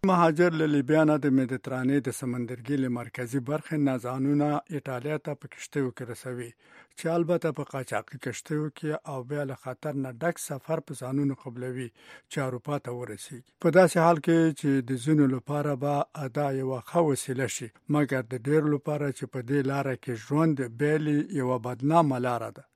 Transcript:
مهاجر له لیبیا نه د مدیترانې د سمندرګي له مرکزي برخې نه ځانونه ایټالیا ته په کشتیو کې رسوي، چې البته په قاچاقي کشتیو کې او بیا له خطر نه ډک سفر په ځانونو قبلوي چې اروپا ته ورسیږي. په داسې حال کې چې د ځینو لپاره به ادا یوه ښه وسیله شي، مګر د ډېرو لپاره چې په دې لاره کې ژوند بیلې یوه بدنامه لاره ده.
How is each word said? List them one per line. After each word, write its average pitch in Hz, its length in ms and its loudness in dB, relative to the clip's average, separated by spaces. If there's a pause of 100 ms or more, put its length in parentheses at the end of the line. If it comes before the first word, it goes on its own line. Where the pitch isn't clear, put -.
مهاجر 170 480 6 (100)
له 156 120 4
لیبیا 147 380 4
نه 151 40 4 (100)
د 143 120 4
مدیترانې 131 680 0
د 123 140 -4
سمندرګي 123 600 -6
له 131 160 0
مرکزي 120 440 -6 (100)
برخې 151 340 -4
نه 135 100 4 (120)
ځانونه 143 420 2 (260)
ایټالیا 139 420 -6 (100)
ته 151 140 -6
په 139 120 -18
کشتیو 131 440 -4
کې 127 140 -10
رسوي، 123 380 -10 (500)
چې - 160 -6
البته 170 440 0
په 143 120 -6
قاچاقي 127 560 -6
کشتیو 151 400 -4 (120)
کې 156 120 -6 (220)
او 135 60 -6 (120)
بیا 147 200 -4
له 127 120 -10
خطر 135 400 -8
نه 131 80 -6 (140)
ډک 170 240 -2
سفر 151 420 -4
په 135 100 -10
ځانونو 135 440 -2
قبلوي 123 440 -8 (420)
چې - 80 -6 (100)
اروپا 131 360 -6
ته 123 140 -8
ورسیږي. 120 520 -14 (120)
په 175 60 6 (100)
داسې 185 260 8
حال 170 220 6
کې 165 120 6 (220)
چې 147 100 0 (200)
د 127 160 -2
ځینو 151 300 6
لپاره 147 360 -4 (140)
به 143 80 0 (320)
ادا 143 200 -2 (140)
یوه 131 180 -4 (120)
ښه 170 180 2
وسیله 131 480 -2
شي، 117 120 -10 (280)
مګر 135 320 0
د 127 60 -6 (120)
ډېرو 151 300 2
لپاره 143 300 -4 (100)
چې - 160 -8
په 131 160 -8
دې 143 120 2 (120)
لاره 139 300 -2
کې 127 100 -6 (140)
ژوند 156 300 4 (240)
بیلې 151 380 2 (240)
یوه 127 240 0
بدنامه 131 600 2
لاره 113 300 -4
ده. - 60 -20 (120)